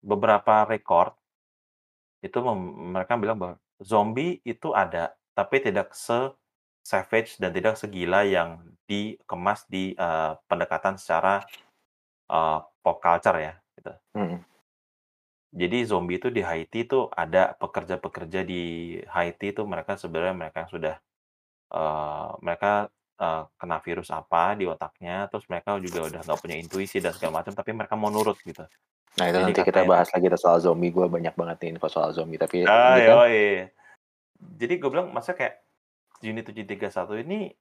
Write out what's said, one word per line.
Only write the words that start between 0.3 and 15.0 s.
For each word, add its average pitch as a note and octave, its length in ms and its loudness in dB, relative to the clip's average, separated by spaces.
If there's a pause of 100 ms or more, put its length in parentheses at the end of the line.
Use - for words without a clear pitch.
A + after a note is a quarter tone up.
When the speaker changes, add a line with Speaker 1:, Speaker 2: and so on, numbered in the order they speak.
Speaker 1:
record F2 480 2 (1080)
itu F#2+ 160 -4
mem-, F2+ 540 -6
mereka F#2 260 0
bilang G#2+ 200 -2
bahwa F2+ 140 -8 (300)
zombie A2 640 0
itu A#2+ 260 -6
ada, E2+ 400 0 (240)
tapi C3+ 240 2
tidak G2+ 320 -2
se-savage - 1500 -4
dan F2+ 100 0
tidak F#2 240 0
segila F#2+ 480 0
yang E2+ 380 0 (260)
dikemas G2+ 800 -4
di, F#2+ 280 -4
eee, D#2+ 360 -2 (160)
pendekatan F2 520 -2
secara, F#2+ 440 0 (840)
eee, D#2+ 280 0 (260)
pop E2+ 180 2
culture E2+ 380 2
ya, D#2+ 140 -8 (240)
gitu. - 140 -16 (220)
Speaker 2:
Hmm. F2+ 300 -4 (1080)